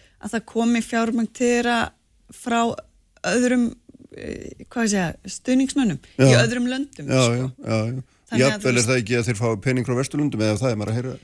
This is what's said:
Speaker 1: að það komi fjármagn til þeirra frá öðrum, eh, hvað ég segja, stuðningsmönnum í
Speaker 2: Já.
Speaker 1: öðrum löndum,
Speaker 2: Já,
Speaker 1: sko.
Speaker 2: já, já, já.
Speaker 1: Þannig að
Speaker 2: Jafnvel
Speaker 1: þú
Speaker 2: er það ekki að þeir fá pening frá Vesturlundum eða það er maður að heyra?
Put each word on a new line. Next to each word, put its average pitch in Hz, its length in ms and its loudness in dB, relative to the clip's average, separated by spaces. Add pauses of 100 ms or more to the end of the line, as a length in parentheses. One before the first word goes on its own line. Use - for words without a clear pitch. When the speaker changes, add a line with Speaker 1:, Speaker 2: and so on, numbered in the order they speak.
(220)
Speaker 1:
að 208 140 -8
það 220 100 -4
komi 233 360 0
fjármagn 226 500 -2
til 240 180 0
þeirra 240 280 2 (520)
frá 233 300 -4 (640)
öðrum, 247 420 2 (440)
eh, - 540 -14
hvað 233 220 -4
ég 202 80 0
segja, 180 160 0 (160)
stuðningsmönnum 254 720 0
í - 300 4
Speaker 2:
Já. 123 100 8
Speaker 1:
öðrum 240 300 0
löndum, 254 400 -8
Speaker 2:
Já, 131 140 4
Speaker 1:
sko. 117 100 4
Speaker 2:
já, 127 240 -2
já, 113 200 -4 (100)
já. 131 140 -6 (240)
Speaker 1:
Þannig - 180 2
að 139 80 6
Speaker 2:
Jafnvel 123 220 -2
Speaker 1:
þú 120 40 2
Speaker 2:
er 117 100 2
það 127 140 2
ekki 120 160 -2
að 117 100 -2
þeir 117 100 -2
fá 117 100 -2 (140)
pening 127 260 -2
frá 127 80 -2
Vesturlundum 135 460 -2
eða 107 180 2
það 127 120 0
er 107 60 -4
maður 104 140 -4
að 113 60 -2
heyra? 123 160 -6 (100)